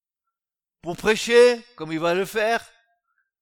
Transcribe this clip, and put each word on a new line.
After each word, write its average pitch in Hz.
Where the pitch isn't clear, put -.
Pour 170
prêcher, 233
comme 156
il 160
va 170
le 190
faire ? 220